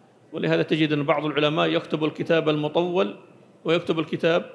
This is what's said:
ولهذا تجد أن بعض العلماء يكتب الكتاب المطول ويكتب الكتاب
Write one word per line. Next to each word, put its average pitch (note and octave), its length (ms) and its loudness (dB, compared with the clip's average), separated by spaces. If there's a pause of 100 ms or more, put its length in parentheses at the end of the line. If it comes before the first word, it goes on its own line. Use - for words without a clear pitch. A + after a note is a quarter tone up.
(320)
ولهذا E3 300 0
تجد D#3 300 2
أن D3 100 0
بعض D3 220 0
العلماء D3+ 440 2
يكتب D#3+ 360 -2
الكتاب D#3 440 0
المطول F3 680 0 (480)
ويكتب D#3+ 340 0
الكتاب E3 560 0